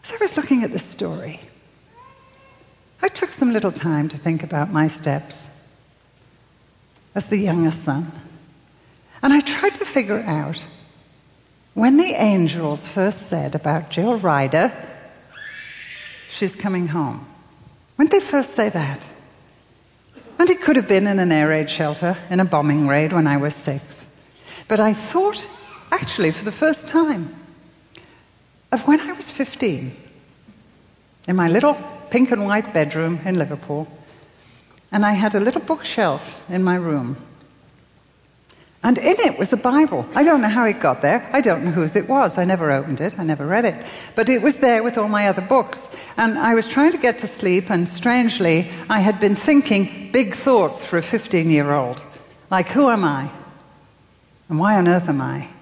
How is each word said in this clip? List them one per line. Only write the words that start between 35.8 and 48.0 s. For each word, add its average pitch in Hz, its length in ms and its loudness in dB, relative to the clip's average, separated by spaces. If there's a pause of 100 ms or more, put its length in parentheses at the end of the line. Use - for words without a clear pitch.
in 180 160 0
my 180 100 4
room. 147 420 -2 (1700)
And 247 160 2
in 392 220 2
it 349 180 0
was 196 120 -2
the 240 60 2
Bible. 247 580 2
I 285 100 4
don't 302 180 6
know 214 60 2
how 226 160 2
it 208 160 0
got 131 200 2
there. 202 320 0
I 277 80 2
don't 165 240 2
know 180 60 0
whose 165 260 0
it - 120 -2
was. 247 300 2
I 180 60 2
never 175 260 0
opened 139 300 -2
it. 175 180 -4
I 180 60 -6
never 147 220 -2
read 208 180 2
it. 190 220 -4 (280)
But 226 140 2
it 247 140 4
was 277 140 4
there 233 260 4
with 240 160 -2
all 208 100 0
my 208 200 2
other 185 140 0
books. - 460 0 (280)
And 220 200 2
I 233 180 2
was 226 120 2
trying 294 260 4
to 330 60 -2
get 233 200 0
to 214 100 -8
sleep, 185 420 0
and 175 180 0
strangely, 202 800 2 (220)